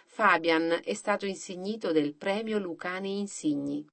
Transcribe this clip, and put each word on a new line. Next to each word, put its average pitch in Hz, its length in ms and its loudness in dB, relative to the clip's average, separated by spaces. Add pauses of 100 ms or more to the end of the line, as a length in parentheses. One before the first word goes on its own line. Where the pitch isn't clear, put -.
Fabian 165 800 4
è - 80 -2
stato 202 320 -2
insignito 190 680 -4
del 147 200 4
premio 214 460 -2
Lucani 190 640 -6
Insigni. 147 720 -4